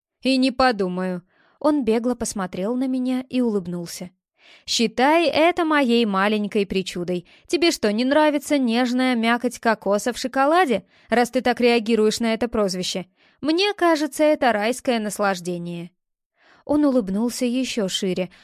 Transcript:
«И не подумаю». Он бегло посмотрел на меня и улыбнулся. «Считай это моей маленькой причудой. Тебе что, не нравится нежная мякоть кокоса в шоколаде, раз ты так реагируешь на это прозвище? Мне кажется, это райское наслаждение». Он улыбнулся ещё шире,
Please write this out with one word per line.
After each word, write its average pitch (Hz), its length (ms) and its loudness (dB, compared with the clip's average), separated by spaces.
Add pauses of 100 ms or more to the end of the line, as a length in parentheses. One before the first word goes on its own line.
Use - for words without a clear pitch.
(220)
«И 262 140 2
не 262 140 2
подумаю». 185 720 0 (380)
Он 294 240 2
бегло 226 300 0
посмотрел 202 600 -6
на 254 120 -2
меня 254 440 -4
и 254 100 0
улыбнулся. 180 680 -4 (560)
«Считай 269 600 2
это 349 380 2
моей 269 420 2
маленькой 208 600 0
причудой. 180 600 -4 (200)
Тебе 330 240 2
что, 214 220 0
не 226 120 0
нравится 294 540 2
нежная 254 560 0
мякоть 240 460 -2
кокоса 208 520 0
в - 60 -12
шоколаде, 269 680 0 (240)
раз 233 220 2
ты 254 100 0
так 240 200 0
реагируешь 226 580 2
на 226 160 0
это 233 140 -2
прозвище? 185 580 -4 (340)
Мне 359 340 0
кажется, 311 500 2
это 294 280 2
райское 233 460 -2
наслаждение». 180 960 -4 (720)
Он 294 200 2
улыбнулся 233 600 0
ещё 240 420 -2
шире, 180 420 -4 (160)